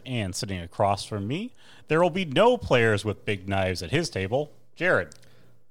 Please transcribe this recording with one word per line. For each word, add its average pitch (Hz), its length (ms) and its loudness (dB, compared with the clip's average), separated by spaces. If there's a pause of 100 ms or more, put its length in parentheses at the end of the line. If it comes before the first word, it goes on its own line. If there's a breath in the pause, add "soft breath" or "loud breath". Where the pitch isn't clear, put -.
and 110 300 -4
sitting 95 240 -6
across 98 460 0
from 101 220 -6
me, 190 260 -6 (340 soft breath)
there 156 140 2
will 180 80 4
be 180 160 -4
no 208 320 4
players 113 480 2
with 104 200 -4
big 95 220 -4
knives 95 340 0
at 87 100 -8
his 156 180 0
table, 110 420 -4 (240)
Jared. 156 340 0 (600 soft breath)